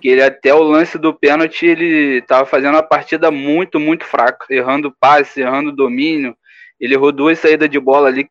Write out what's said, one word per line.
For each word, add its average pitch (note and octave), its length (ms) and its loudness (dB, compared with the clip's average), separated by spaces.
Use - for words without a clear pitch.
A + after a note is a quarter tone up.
Que C3 80 -6
ele, C3 140 4
até C3+ 320 2
o D#3+ 80 6
lance D#3 360 0
do D#3 140 -2
pênalti, D#3 540 -2
ele D#3 560 0
tava C3 240 0
fazendo C#3 280 0
uma D#3 80 2
partida D#3 480 -2
muito, D3+ 480 -4
muito D#3 260 -4
fraca, - 440 -2
errando C3+ 500 -4
passe, C#3 440 2
errando C#3 280 -4
domínio. C3+ 640 -4
Ele B2+ 140 -2
errou C#3 180 2
duas D#3 260 0
saídas D#3 320 2
de C#3+ 80 -2
bola C3+ 300 2
ali, C3 160 -2
que - 60 -20